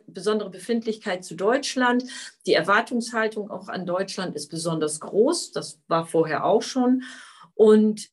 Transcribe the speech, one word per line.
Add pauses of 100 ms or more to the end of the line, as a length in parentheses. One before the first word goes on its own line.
besondere
Befindlichkeit
zu
Deutschland. (420)
Die
Erwartungshaltung
auch
an
Deutschland
ist
besonders
groß.
Das
war
vorher
auch
schon. (500)
Und,